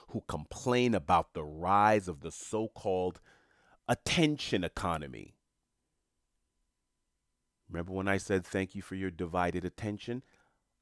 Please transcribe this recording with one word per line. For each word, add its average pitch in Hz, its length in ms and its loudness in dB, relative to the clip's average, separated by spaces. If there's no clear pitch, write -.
who 110 180 -6
complain 120 680 2
about 82 380 4
the 80 100 -6
rise 95 640 4
of 76 140 -8
the 80 100 -10
so-called 95 880 -4
attention 147 760 0
economy. 73 720 -6
Remember 87 240 -8
when 95 140 -2
I 98 100 2
said, 95 280 0
"Thank 95 280 -2
you 98 80 -10
for - 140 -10
your 95 160 -4
divided 87 520 -2
attention"? 107 600 -6